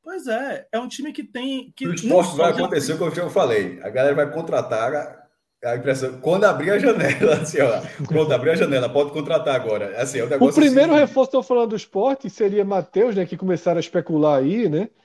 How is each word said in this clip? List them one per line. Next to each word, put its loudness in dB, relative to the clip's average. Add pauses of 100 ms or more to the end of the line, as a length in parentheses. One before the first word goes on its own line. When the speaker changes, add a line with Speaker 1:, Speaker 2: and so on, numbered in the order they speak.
Speaker 1:
Pois -12
é, -6
é -2
um -8
time -10
que -12
tem, -8
que -8
Speaker 2:
O -4
Speaker 1:
não -4
Speaker 2:
Sport 4
Speaker 1:
só -8
Speaker 2:
vai 2
Speaker 1:
já -4
Speaker 2:
acontecer -2
Speaker 1:
tem -2
Speaker 2:
como -2
eu -4
falei. 0
A -8
galera 2
vai 0
contratar -2
a, -10
a -2
impressão, -4
quando 2
abrir 2
a 2
janela, 2
<laughs> -2
assim, -4
ó, 2 (260)
pronto, 2
abriu 2
a 2
janela, 0
pode 0
contratar -4
agora. -4
Assim, -4
é -2
um -4
Speaker 3:
O -6
Speaker 2:
negócio 4
Speaker 3:
primeiro 6
Speaker 2:
assim 6
Speaker 3:
reforço, 2
tô 0
falando 0
do -6
Sport, -4
seria 0
Matheus, 0
né, -2
que -10
começaram -2
a -2
especular 0
aí, 0
né? -2 (160)